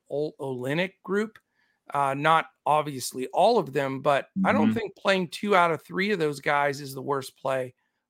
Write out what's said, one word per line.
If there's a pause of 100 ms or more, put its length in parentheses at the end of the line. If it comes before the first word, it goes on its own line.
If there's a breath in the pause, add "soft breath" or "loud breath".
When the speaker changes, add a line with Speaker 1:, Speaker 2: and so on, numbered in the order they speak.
Speaker 1:
Ol-,
Olynyk (100)
group. (540)
Uh,
not (180)
obviously
all
of
them,
but (160)
I
don't
Speaker 2:
Mm-hmm.
Speaker 1:
think
playing
two
out
of
three
of
those
guys
is
the
worst
play, (360)